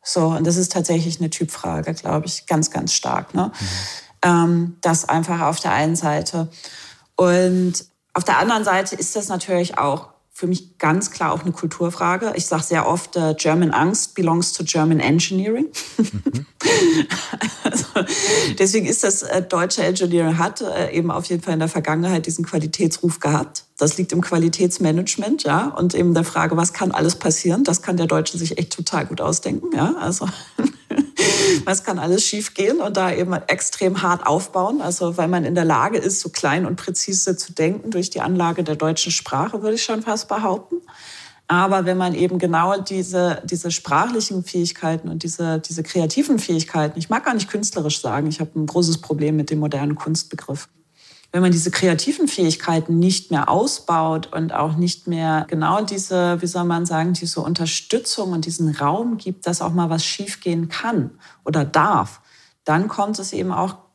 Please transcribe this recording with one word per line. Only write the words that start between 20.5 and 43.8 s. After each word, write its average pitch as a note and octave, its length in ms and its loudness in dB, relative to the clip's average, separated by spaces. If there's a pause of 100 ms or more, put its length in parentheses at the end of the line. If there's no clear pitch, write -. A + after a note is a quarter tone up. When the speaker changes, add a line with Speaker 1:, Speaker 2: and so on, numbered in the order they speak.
Speaker 1:
äh, F3+ 320 -2
eben E3+ 180 0
auf F3+ 160 -4
jeden E3+ 160 -2
Fall E3+ 120 -2
in D#3 60 0
der D#3+ 80 0
Vergangenheit E3 580 0
diesen E3 180 -2
Qualitätsruf E3 760 0
gehabt. D#3 440 -2 (140)
Das D3+ 200 2
liegt F#3 140 -2
im E3+ 80 2
Qualitätsmanagement, F3 1200 2
ja, F3 240 2
und F3+ 260 0
eben F3 200 4
der E3 100 4
Frage, E3 320 0
was E3+ 160 2
kann F#3+ 200 -2
alles E3 240 2
passieren? F3 480 2
Das F3 180 2
kann F3+ 140 0
der E3+ 100 2
Deutsche D#3+ 320 0
sich E3 200 -4
echt E3 160 -2
total D#3+ 320 -4
gut - 140 -8
ausdenken, A#3+ 540 -2
ja, B3 260 2
also F#3 280 -2 (680)
<laughs> F#4 680 2
was F#3+ 200 0
kann F#3+ 140 -2
alles F3+ 280 2
schiefgehen G#3+ 540 0
und G#3 160 -2
da F#3 160 2
eben F3+ 200 0
extrem F#3 720 -2
hart F3+ 240 2
aufbauen, F#3+ 540 0
also F3 360 -2
weil E3 120 2
man F3 160 2
in E3 100 -2
der F3 100 2
Lage D#3+ 340 2
ist, F#3+ 220 0
so - 80 -6
klein D#3+ 380 0
und F3+ 100 -2
präzise F#3 600 -2
zu - 160 -10
denken F#3 380 -2
durch F#3 200 -2
die - 100 -6
Anlage F3 440 0
der D3+ 120 -2
deutschen D#3+ 360 0
Sprache, G3 500 -4
würde G#3+ 140 2
ich A#3 80 -2
schon A3 180 -2
fast A3 260 -4
behaupten. G#3+ 480 -2 (720)
Aber F#3+ 360 4
wenn F#3 140 2
man F3+ 160 0
eben F3+ 240 2
genau F3 420 2
diese, F3+ 640 0
diese E3+ 260 -4
sprachlichen G3 720 0